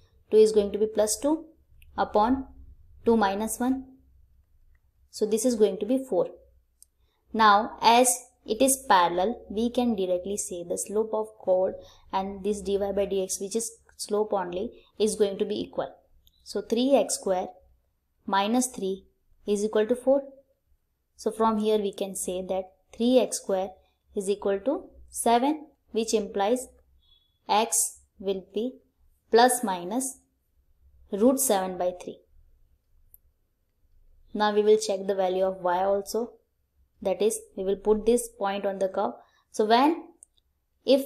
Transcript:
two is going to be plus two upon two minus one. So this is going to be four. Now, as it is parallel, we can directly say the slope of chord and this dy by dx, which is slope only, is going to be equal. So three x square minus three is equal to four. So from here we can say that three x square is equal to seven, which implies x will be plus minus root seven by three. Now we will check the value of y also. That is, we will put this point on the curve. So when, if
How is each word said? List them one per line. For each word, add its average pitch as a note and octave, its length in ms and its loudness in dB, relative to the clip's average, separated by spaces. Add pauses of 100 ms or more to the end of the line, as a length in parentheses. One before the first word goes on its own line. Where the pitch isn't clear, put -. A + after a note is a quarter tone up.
(300)
two G#3+ 80 6
is G#3+ 140 8
going G3+ 200 2
to G3+ 60 -6
be G#3+ 80 0
plus G#3+ 320 -2
two D#4 260 -2 (520)
upon A3 500 0 (580)
two A#3 120 4
minus G#3 440 -2
one. C4 240 -2 (1300)
So - 160 -2
this G#3+ 180 0
is B3 120 2
going G3 220 2
to G3+ 80 -4
be C4 220 0
four. - 200 0 (1040)
Now, G#3+ 480 4
as A#3+ 280 6 (380)
it A3 160 0
is C4+ 260 2
parallel, F3+ 600 2
we A3 180 -2
can A#3+ 260 0
directly F#3 420 -2
say F3 280 -10
the F#3 140 -6
slope G#3+ 340 -4
of G#3+ 140 -4 (120)
chord F#3 360 2 (380)
and G3 320 -6
this G3+ 180 -2
dy G3 160 -2
by G3+ 140 -2
dx, F#3+ 480 -2
which G3 160 -8
is A3 160 -4 (240)
slope G#3 360 -4
only, F#3 380 -4 (280)
is G3+ 180 0
going G3 220 0
to G#3 60 -2
be G3+ 160 -6
equal. - 320 -8 (520)
So - 180 -8
three B3 320 2
x G#3+ 200 2
square F#3+ 340 -4 (800)
minus G#3 420 0
three F#3+ 380 -8 (400)
is G#3 180 0
equal G#3+ 220 2
to A#3+ 100 0
four. C#4 260 2 (920)
So - 160 -4
from A3 260 0
here G#3+ 200 2
we G3+ 140 -2
can G3 220 -8
say F#3+ 280 -6
that F#3 280 -6 (260)
three B3+ 220 4
x - 200 0
square F#3+ 320 -4 (440)
is G3 160 -4
equal G3 300 -2
to C4 240 -4 (240)
seven, B3 580 0 (240)
which A3+ 240 -2
implies G3+ 540 -2 (800)
x - 500 0 (220)
will F#3+ 340 -6
be A#3+ 220 -4 (540)
plus B3+ 340 4
minus F#3+ 560 -6 (920)
root B3 280 4
seven F#3+ 360 0
by F3+ 160 -2 (100)
three. - 180 -14 (2000)
Now G#3 220 0
we G#3 80 2
will G#3+ 160 6
check G3 280 -4
the G3 80 -2
value F#3 300 0
of F#3+ 120 -2
y F3+ 260 -2
also. G3+ 520 -2 (680)
That F#3+ 220 -2
is, A3 160 0 (180)
we G3 60 -8
will G3 140 0
put G#3 300 0
this A#3+ 220 0
point G3 380 -6
on F#3+ 140 -4
the F#3+ 80 0
curve. G3+ 240 -2 (400)
So G#3+ 140 -2
when, C4 380 2 (800)
if C4+ 220 4